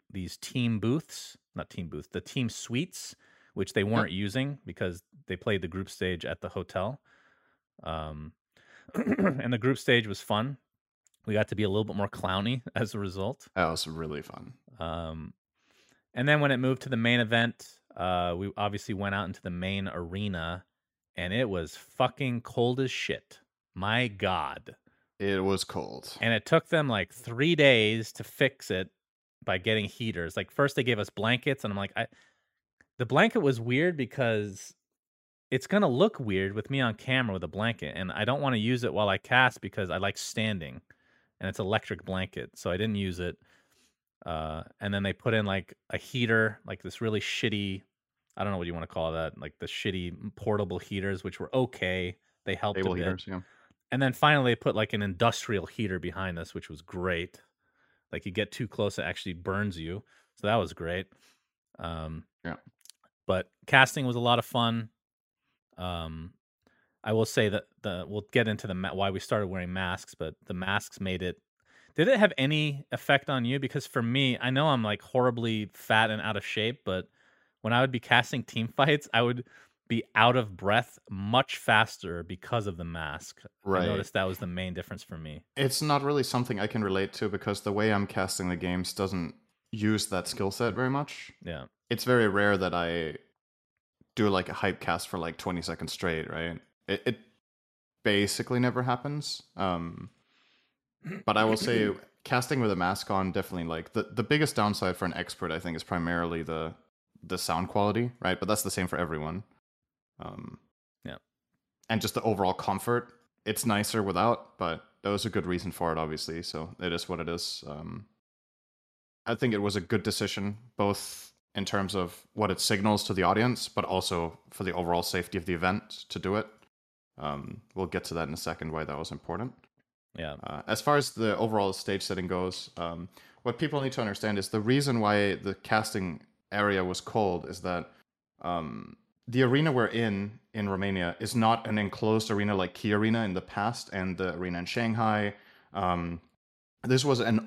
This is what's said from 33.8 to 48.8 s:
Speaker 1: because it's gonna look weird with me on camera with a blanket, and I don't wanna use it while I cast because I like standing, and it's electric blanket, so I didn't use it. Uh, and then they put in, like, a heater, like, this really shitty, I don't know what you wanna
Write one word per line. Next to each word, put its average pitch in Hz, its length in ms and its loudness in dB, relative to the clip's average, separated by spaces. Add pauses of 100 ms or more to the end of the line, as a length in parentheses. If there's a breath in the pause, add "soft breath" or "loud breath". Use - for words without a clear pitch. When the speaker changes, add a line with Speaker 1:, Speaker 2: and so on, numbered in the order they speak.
Speaker 1:
because 113 800 -2 (800)
it's 127 160 -2
gonna 202 200 4
look 151 300 4
weird 98 360 0
with 107 140 -4
me 139 120 0
on 117 140 2
camera 127 380 0
with 90 120 -4
a 82 40 -8
blanket, 104 480 -4
and 92 140 -6
I 104 140 -2
don't 131 160 0
wanna 135 160 0
use 117 260 2
it 110 100 0
while 101 160 2
I 95 100 2
cast 127 420 4
because 98 280 -4
I 85 100 -2
like 98 200 -2
standing, 90 640 -4 (600 soft breath)
and 95 80 -2
it's 95 120 -4
electric 101 440 -2
blanket, 92 540 -6
so - 140 -4
I 90 40 0
didn't 107 200 -2
use 95 240 -2
it. 87 180 -6 (880 soft breath)
Uh, 78 380 -6 (160)
and 101 120 -2
then 101 120 0
they 98 80 2
put 117 220 -2
in, 107 120 2
like, 95 280 -2 (160)
a - 80 -4
heater, 110 680 2
like, 98 160 -10
this - 180 -10
really 107 200 0
shitty, 101 640 -2 (540)
I 98 60 -4
don't 101 100 -2
know 95 60 -4
what 87 80 -4
you 85 80 -6
wanna 82 140 -6